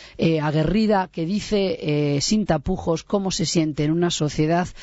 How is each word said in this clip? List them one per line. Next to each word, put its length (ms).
eh, 240
aguerrida, 680
que 180
dice, 540
eh, 40
sin 240
tapujos 580
cómo 280
se 140
siente 400
en 60
una 200
sociedad, 560